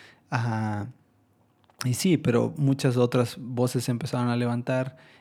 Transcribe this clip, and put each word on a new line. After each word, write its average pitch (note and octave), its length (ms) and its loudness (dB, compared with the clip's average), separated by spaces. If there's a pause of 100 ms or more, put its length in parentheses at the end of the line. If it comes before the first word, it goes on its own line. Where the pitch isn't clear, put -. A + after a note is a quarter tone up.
(320)
Ah, A2 560 -2 (960)
y B2 120 0
sí, F3+ 220 2
pero A#2 380 2
muchas C3+ 400 2
otras B2 420 2
voces B2 460 -2
se - 80 -2
empezaron A#2+ 380 -2
a A#2+ 80 0
levantar B2 580 -2 (260)